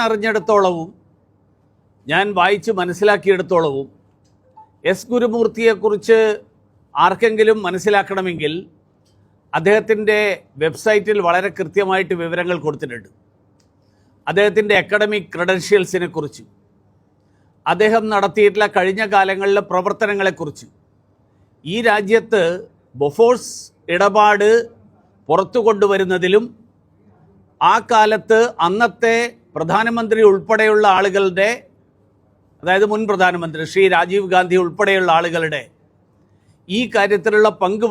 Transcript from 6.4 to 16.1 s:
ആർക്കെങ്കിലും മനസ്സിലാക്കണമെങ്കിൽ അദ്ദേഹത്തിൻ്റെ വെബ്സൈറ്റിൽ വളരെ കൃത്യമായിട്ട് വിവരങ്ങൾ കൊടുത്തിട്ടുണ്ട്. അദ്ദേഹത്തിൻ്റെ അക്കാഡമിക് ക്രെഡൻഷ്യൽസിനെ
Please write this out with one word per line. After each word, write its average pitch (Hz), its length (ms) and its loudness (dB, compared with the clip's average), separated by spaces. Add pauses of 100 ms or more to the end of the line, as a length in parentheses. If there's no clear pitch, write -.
ആർക്കെങ്കിലും 214 520 2 (100)
മനസ്സിലാക്കണമെങ്കിൽ 185 840 -2 (1040)
അദ്ദേഹത്തിൻ്റെ 208 600 0 (420)
വെബ്സൈറ്റിൽ 208 560 0 (100)
വളരെ 185 300 0
കൃത്യമായിട്ട് 190 640 -2
വിവരങ്ങൾ 175 420 -4
കൊടുത്തിട്ടുണ്ട്. 135 460 -8 (1200)
അദ്ദേഹത്തിൻ്റെ 208 520 2
അക്കാഡമിക് 208 520 0
ക്രെഡൻഷ്യൽസിനെ 180 840 0